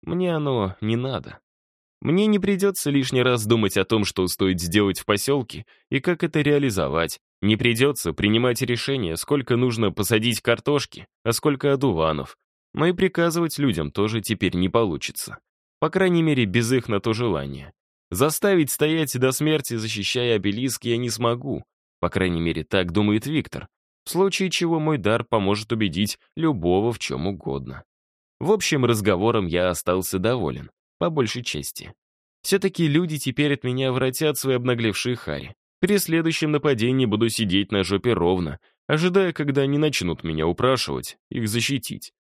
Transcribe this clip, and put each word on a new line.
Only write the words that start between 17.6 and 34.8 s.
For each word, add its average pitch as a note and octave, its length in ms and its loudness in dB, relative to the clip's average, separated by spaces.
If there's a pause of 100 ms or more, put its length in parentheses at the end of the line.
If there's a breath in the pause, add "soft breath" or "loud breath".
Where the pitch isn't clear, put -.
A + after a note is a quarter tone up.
Заставить D3+ 640 2
стоять D#3 460 0
до C3 140 2
смерти, D3+ 440 -2
защищая A2 600 -2
обелиск, G#2+ 500 -2
я A#2 120 0
не B2 120 -4
смогу. A#2+ 540 -4 (360)
По F2 100 0
крайней F2 320 0
мере, D#2+ 220 -2
так F2+ 280 0
думает G#2 360 2
Виктор. D3 400 -6 (380)
В - 40 -14
случае F#3+ 400 0
чего E3 300 0
мой D#3 180 0
дар A2 260 0
поможет G#2 480 0
убедить G#2 480 -2 (160)
любого G#2+ 560 2
в G#2+ 80 -8
чём C#2 280 -4
угодно. C2+ 560 -8 (560)
В D#3 120 0
общем, E3 320 2
разговором G#2+ 640 2
я F2+ 220 2
остался F#2 500 -2
доволен, F2+ 500 -2 (300)
по F3 100 0
большей B2+ 340 -2
части. - 500 -10 (480)
Всё-таки F#3 460 0
люди D#3 300 0
теперь C#3+ 360 0
от C#3 100 -6
меня B2+ 280 -2
воротят C3 460 -2
свои C3 180 0
обнаглевшие B2 600 0